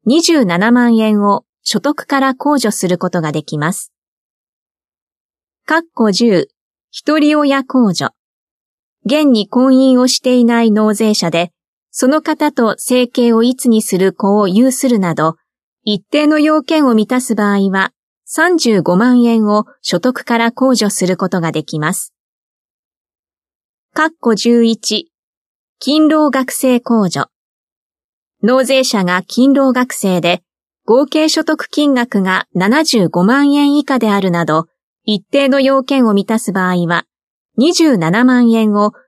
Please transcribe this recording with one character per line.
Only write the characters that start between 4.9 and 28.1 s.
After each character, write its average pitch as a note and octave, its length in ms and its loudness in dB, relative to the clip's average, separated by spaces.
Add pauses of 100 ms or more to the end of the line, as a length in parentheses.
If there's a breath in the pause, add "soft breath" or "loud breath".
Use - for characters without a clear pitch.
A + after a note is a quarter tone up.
括 E4 160 0 (100)
弧 A3 200 0
十、 G#3 340 2 (440)
一 D4+ 280 -2
人 D4+ 180 2
親 C#4 220 0
控 B3+ 320 0
除。 D3 200 -4 (960)
現 D4 180 0
に A3+ 260 2
婚 C4 240 2
姻 C4 260 4
を B3+ 80 2
し - 140 -4
て B3+ 140 0
い A#3+ 100 4
な A#3 180 2
い A3 80 2
納 G#3+ 220 0
税 G#3+ 200 0
者 F3+ 160 -2
で、 E3+ 220 -2 (400)
そ - 160 -2
の D4+ 140 2
方 D4+ 320 -2
と A3+ 240 0
生 B3 300 0
計 A#3 260 0
を A3+ 100 2
一 B3+ 240 -2
に A3 140 4
す G3 160 -2
る F#3 160 0
子 G3+ 260 0
を G3+ 80 0
有 A#3 240 2
す C4 160 -2
る A#3+ 100 2
な F3 160 -2
ど、 D#3 220 -2 (480)
一 G#3 180 -4
定 D4 240 -2
の D4+ 140 2
要 D#4 240 0
件 D#4 240 0
を A#3+ 80 2
満 G#3+ 140 0
た B3+ 100 -2
す A#3 160 -4
場 G#3 160 0
合 G3 180 0
は、 F#3+ 220 -2 (320)
三 E4+ 340 0
十 A3 240 0
五 F3 140 0
万 A#3+ 300 2
円 A3+ 220 0
を G#3 180 0 (160 soft breath)
所 - 180 -4
得 B3+ 240 -4
か A#3 140 -2
ら A#3 160 -2
控 C4 200 0
除 G#3+ 160 0
す - 160 -4
る F3+ 120 -2
こ F#3+ 100 -4
と F3+ 140 -4
が D#3+ 100 -4
で D3+ 140 -6
き D#3 140 -8
ま D#3 140 -2
す。 - 200 -12 (1800)
括 D#4 180 -2 (100)
弧 A3+ 140 0
十 A#3+ 280 2
一、 - 480 -4 (680)
勤 D#4 260 2
労 D4+ 220 2
学 B3+ 240 -4
生 B3+ 240 0
控 A3+ 320 0
除。 - 200 -6 (1120)